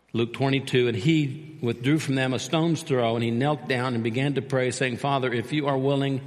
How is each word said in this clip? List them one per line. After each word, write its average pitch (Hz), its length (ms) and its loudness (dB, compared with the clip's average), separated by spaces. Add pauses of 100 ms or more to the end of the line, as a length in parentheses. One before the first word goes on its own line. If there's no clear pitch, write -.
(120)
Luke 117 220 -2
twenty-two, 135 540 2
"And 120 100 0
he 147 640 0
withdrew 123 380 0
from 135 160 -2
them 131 180 0
a 117 60 -2
stone's 165 420 0
throw, 120 340 2
and 117 80 0
he 117 80 0
knelt 135 380 0
down 127 240 0
and 113 100 -2
began 131 300 0
to 131 80 -2
pray, 127 300 0
saying, 123 260 -2
'Father, 135 340 0
if 117 220 -2
you 147 140 0
are 139 100 2
willing, 139 500 0